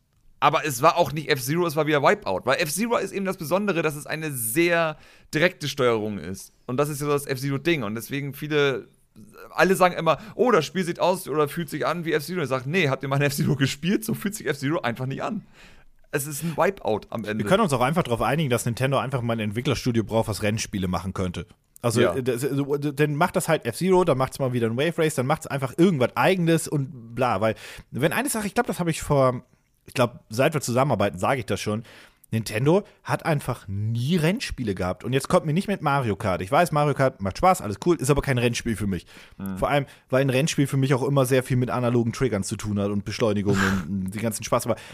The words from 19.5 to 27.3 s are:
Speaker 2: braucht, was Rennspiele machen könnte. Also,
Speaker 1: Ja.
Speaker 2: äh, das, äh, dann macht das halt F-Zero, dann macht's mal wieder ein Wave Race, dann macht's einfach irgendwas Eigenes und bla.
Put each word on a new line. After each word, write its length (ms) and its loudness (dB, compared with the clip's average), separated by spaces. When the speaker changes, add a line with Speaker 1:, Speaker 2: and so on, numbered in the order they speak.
Speaker 2:
braucht, 240 0
was 160 -2
Rennspiele 440 0
machen 260 -2
könnte. 340 -4
Also, 200 2
Speaker 1:
Ja. 120 4
Speaker 2:
äh, 80 -4
das, 220 -2
äh, 100 -2
dann 220 2
macht 200 2
das 120 -2
halt 180 0
F-Zero, 380 2
dann 140 2
macht's 220 -2
mal 140 0
wieder 140 2
ein 100 -2
Wave 200 0
Race, 180 2
dann 100 0
macht's 220 0
einfach 300 -4
irgendwas 380 4
Eigenes 520 4
und 480 -4
bla. 260 2